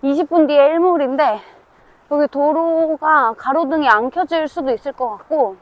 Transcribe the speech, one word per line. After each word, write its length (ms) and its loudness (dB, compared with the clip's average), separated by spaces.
이십 280 -2
분 160 4
뒤에 220 4
일몰인데 720 0
여기 180 0
도로가 1080 0
가로등이 520 -2
안 220 2
켜질 380 -4
수도 240 -6
있을 200 -6
것 180 -6
같고 520 -4